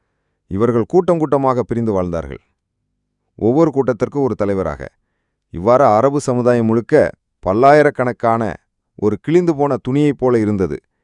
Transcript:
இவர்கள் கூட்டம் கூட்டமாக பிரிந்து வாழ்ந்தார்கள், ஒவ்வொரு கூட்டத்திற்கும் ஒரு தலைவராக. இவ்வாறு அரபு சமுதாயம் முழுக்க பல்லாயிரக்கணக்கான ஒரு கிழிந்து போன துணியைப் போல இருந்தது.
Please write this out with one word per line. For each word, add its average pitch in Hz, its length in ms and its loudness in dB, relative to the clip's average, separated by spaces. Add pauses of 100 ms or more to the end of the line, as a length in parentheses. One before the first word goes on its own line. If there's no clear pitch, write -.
(520)
இவர்கள் 113 400 0
கூட்டம் 175 300 0
கூட்டமாக 135 400 0
பிரிந்து 113 320 -4
வாழ்ந்தார்கள், 85 500 -6 (960)
ஒவ்வொரு 147 320 2
கூட்டத்திற்கும் 131 560 -2
ஒரு 107 80 -4
தலைவராக. 92 460 -4 (720)
இவ்வாறு 117 340 2
அரபு 127 340 2
சமுதாயம் 120 480 0
முழுக்க 113 240 -2 (500)
பல்லாயிரக்கணக்கான 123 1000 2 (560)
ஒரு 104 200 0
கிழிந்து 170 360 0
போன 139 280 -2
துணியைப் 139 380 0
போல 123 180 2
இருந்தது. 95 380 -2 (260)